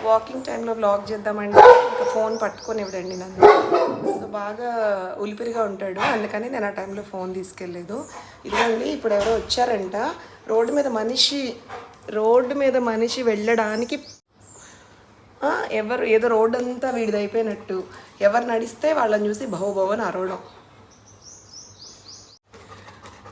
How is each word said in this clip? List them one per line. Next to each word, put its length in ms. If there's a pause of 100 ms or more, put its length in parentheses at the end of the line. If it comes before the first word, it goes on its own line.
వాకింగ్ 400
టైంలో 300
వ్లాగ్ 380
చేద్దామంటే 480
ఇంకా 540
ఫోన్ 280
పట్టుకొనివ్వడండి 760
నన్ను. 280 (720)
So, 60
బాగా 460 (480)
ఉలిపిరిగా 440
ఉంటాడు, 360
అందుకని 500
నేను 160
ఆ 40
టైంలో 320
ఫోన్ 320
తీసుకెళ్ళలేదు. 680 (420)
ఇదిగోండి, 400
ఇప్పుడు 280
ఎవరో 220
వచ్చారంట. 600 (520)
రోడ్డు 240
మీద 160
మనిషి, 680 (560)
రోడ్డు 440
మీద 240
మనిషి 460
వెళ్ళడానికి, 760 (1400)
ఆ, 280
ఎవరు, 320
ఏదో 240
రోడ్డు 300
అంతా 320
వీడిదైపోయినట్టు, 920 (380)
ఎవరు 240
నడిస్తే 480
వాళ్ళని 340
చూసి 180
భవ 260
భవ 200
అని 100
అరవడం. 360 (3000)